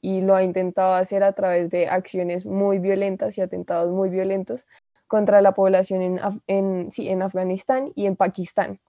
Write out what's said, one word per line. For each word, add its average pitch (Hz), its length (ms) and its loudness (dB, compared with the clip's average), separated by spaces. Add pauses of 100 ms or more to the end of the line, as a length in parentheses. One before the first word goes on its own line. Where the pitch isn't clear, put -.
y 190 200 -2
lo 190 140 4
ha 190 80 4
intentado 185 520 0
hacer 190 280 0
a 196 100 4
través 175 380 0
de 175 160 0
acciones 185 580 -4
muy 196 360 0
violentas 196 580 -2
y - 20 -4
atentados 175 520 -2
muy 190 180 0
violentos 190 560 -4 (400)
contra 208 360 4
la 196 100 6
población 190 500 2
en 185 160 -2
Af-, 202 300 -6
en, 190 420 -2
sí, - 180 -8
en 185 140 -2
Afganistán 190 720 -2
y 202 120 -4
en 190 100 0
Pakistán 196 720 -2